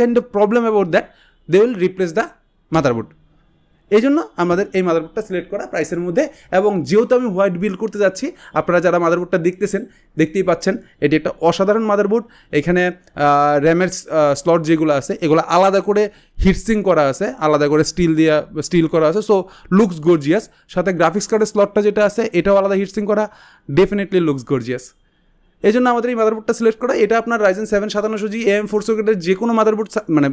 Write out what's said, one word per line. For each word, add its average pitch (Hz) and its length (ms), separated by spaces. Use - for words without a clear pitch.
kind 240 160
of 247 80
problem 214 360
about 202 220
that, 220 80
they 196 160
will 240 180
replace 185 280
the 214 120
motherboard। 123 340
এই 208 100
জন্য 285 360
আমাদের 175 360
এই 190 100
মাদারবোর্ডটা 165 400
সিলেক্ট 180 280
করা 202 160
প্রাইসের 170 340
মধ্যে। 180 280
এবং 190 300
যেহেতু 214 340
আমি 247 100
হোয়াইট 196 260
বিল 185 220
করতে 214 240
যাচ্ছি, 202 340
আপনারা 170 280
যারা 175 180
মাদারবোর্ডটা 175 400
দেখতেছেন, 196 480
দেখতেই 165 240
পাচ্ছেন 180 340
এটি 147 160
একটা - 140
অসাধারণ 196 420
মাদারবোর্ড। 208 420
এখানে, 175 340
আহ, 147 760
র্যামের, 170 260
আহ, 151 460
স্লট 165 280
যেগুলো 156 300
আছে, 143 280
এগুলো 160 200
আলাদা 190 400
করে 208 300
হিটসিং 214 380
করা 170 200
আছে, 165 360
আলাদা 151 300
করে 151 160
স্টিল 165 320
দিয়া, 156 300
স্টিল 165 240
করা 160 220
আছে, 175 100
so 208 240
looks 190 180
gorgeous। 170 340
সাথে 185 240
গ্রাফিক্স 170 360
কার্ডের 214 180
স্লটটা 202 360
যেটা 208 220
আছে, 226 280
এটাও 202 240
আলাদা 196 180
হিটসিং 202 320
করা, 208 240
definitely 190 500
looks 139 320
gorgeous। 123 300
এই 208 100
জন্য 247 180
আমাদের 240 200
এই 247 40
মাদারবোর্ডটা 220 380
সিলেক্ট 220 260
করা। 254 160
এটা 214 240
আপনার 226 240
Ryzen 202 240
seven 214 220
সাতান্নশো 208 400
জি 208 100
এএম 208 280
ফোর 208 160
সকেটের 214 360
যে 175 160
কোনো 233 180
মাদারবোর্ড 214 380
সা-, - 180
মানে 143 240